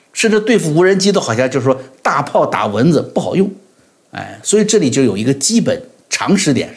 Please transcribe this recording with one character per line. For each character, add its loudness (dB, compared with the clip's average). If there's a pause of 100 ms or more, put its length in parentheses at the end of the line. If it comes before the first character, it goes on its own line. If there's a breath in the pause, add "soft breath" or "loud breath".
(140)
甚 0
至 4
对 2
付 -2
无 4
人 4
机 2
都 0
好 -2
像 0
就 -2
是 -2
说 0 (220 loud breath)
大 0
炮 0
打 -2
蚊 2
子 2
不 -6
好 -4
用。 0 (600 soft breath)
哎， -14
所 0
以 2
这 0
里 2
就 0
有 2
一 -4
个 0
基 0
本 -2 (260)
常 0
识 0
点 -2